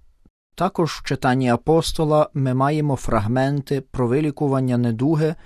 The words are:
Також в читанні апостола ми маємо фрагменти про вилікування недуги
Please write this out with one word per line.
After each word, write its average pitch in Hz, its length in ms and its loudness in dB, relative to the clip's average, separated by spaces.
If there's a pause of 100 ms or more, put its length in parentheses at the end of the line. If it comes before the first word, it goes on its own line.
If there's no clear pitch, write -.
(560)
Також 175 360 -2
в - 120 -12
читанні 131 460 0
апостола 151 840 2
ми 135 200 0
маємо 143 420 0
фрагменти 131 880 -2
про 127 260 -4
вилікування 135 680 0
недуги 143 580 0 (100)